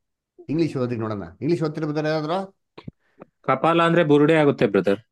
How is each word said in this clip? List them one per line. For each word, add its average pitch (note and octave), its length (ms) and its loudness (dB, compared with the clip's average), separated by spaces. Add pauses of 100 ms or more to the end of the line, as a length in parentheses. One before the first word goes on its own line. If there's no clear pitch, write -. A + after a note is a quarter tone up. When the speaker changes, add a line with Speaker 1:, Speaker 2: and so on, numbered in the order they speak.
(480)
Speaker 1:
ಇಂಗ್ಲಿಷ್ D3+ 280 -2
ಓದ್ರಿ B2 200 -2
ನೋಡೋಣ. G#2+ 280 -6 (160)
ಇಂಗ್ಲಿಷ್ D3+ 220 -2
ಓದ್ತಿರ D#3 220 -6
ಬ್ರದರ್ D3+ 220 -4
ಯಾರಾದ್ರೂ? D#3+ 500 -4 (880)
Speaker 2:
ಕಪಾಲ D#3+ 400 2
ಅಂದ್ರೆ E3+ 220 2
ಬುರುಡೆ D3 300 4
ಆಗುತ್ತೆ C#3+ 320 2
ಬ್ರದರ್. G2 340 0 (120)